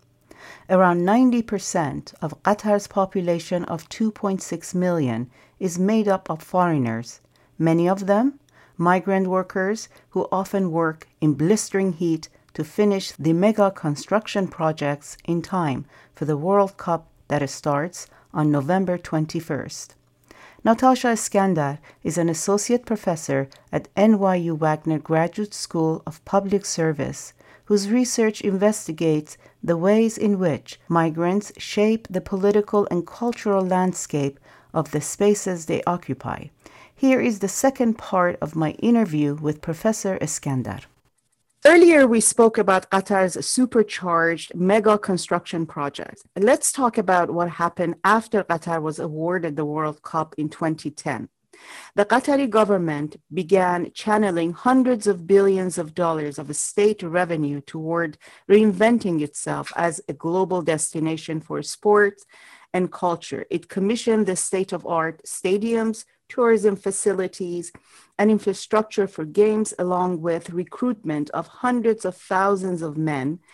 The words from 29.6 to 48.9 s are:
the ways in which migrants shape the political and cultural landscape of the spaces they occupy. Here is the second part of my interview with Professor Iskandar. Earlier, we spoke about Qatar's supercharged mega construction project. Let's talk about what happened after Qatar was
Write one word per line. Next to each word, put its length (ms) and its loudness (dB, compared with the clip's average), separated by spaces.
the 120 2
ways 420 2
in 220 0
which 480 -4
migrants 680 0
shape 540 0
the 100 -4
political 720 0
and 160 -2
cultural 580 -2
landscape 760 -2
of 160 -2
the 100 -2
spaces 680 0
they 180 -2
occupy. 640 -6
Here 280 2
is 180 -2
the 100 -2
second 480 0
part 460 0
of 140 -6
my 160 0
interview 460 2
with 260 -4
Professor 560 -2
Iskandar. 640 -6
Earlier, 440 8
we 120 4
spoke 380 4
about 320 2
Qatar's 560 0
supercharged 1080 0
mega 420 4
construction 640 -4
project. 600 -10
Let's 360 2
talk 260 0
about 320 2
what 180 -2
happened 540 -2
after 400 2
Qatar 400 -4
was 160 -6